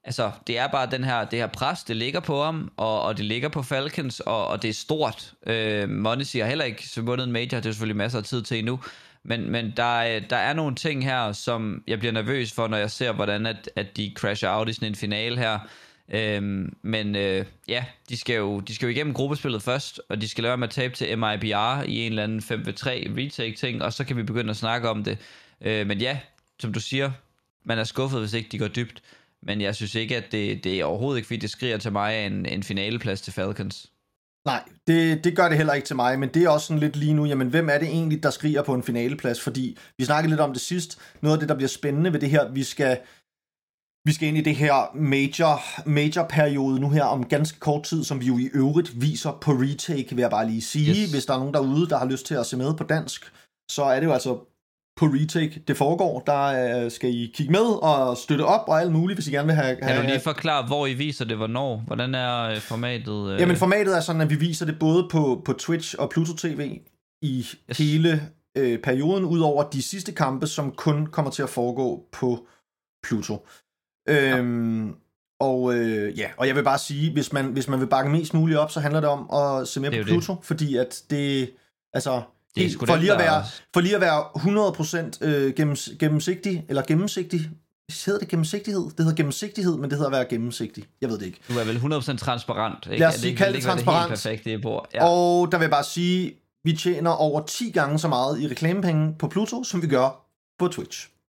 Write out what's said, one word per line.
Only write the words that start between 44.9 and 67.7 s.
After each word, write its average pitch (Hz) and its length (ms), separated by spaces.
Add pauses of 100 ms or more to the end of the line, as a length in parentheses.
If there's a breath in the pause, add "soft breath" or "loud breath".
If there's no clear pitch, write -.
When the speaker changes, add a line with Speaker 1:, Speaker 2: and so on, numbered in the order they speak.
Speaker 2:
major, 147 640 (280 loud breath)
major-periode 147 920
nu 143 100
her 147 140
om 123 220
ganske 151 340
kort 151 240
tid, 160 200
som 135 160
vi 123 60
jo 127 120
i 127 160
øvrigt 143 460
viser 151 400
på 151 120
Retake, 135 640
vil 120 80
jeg 117 80
bare 110 180
lige 113 140
sige. 156 400
Speaker 1:
Yes. 185 80
Speaker 2:
Hvis 139 160
der 135 80
er 127 40
nogen 139 160
derude, 147 340
der 147 100
har 127 80
lyst 131 200
til 156 80
at 120 120
se 135 100
med 139 180
på 156 100
dansk, - 480 (380 soft breath)
så 147 140
er 135 160
det 160 60
jo 156 60
altså 127 260 (640)
på 160 60
Retake, 156 640
det 139 80
foregår. 160 500
Der, 127 580
øh, 120 60
skal 123 240
I 120 200
kigge 147 180
med 214 300
og 135 340
støtte 151 260
op 190 260
og 156 120
alt 175 120
muligt, 175 240
hvis 151 120
I - 20
gerne 143 160
vil 160 80
have, 131 220
Speaker 1:
Kan 135 120
du 131 60
Speaker 2:
have 123 120
Speaker 1:
lige 135 140
forklare, 147 460
hvor 143 200
I 135 80
viser 135 300
det, 113 120
hvornår? 113 500
Hvordan 123 280
er, 123 280
øh, 110 180
formatet, 113 720
øh? 98 80
Speaker 2:
Jamen, 175 160
formatet 190 400
er 165 40
sådan, 160 200
at 151 100
vi 151 40
viser 160 320
det 151 120
både 170 320
på, 147 340
på 135 80
Twitch 165 460
og 139 120
Pluto 165 260
T - 80
V 151 160 (600)
i 127 240 (240)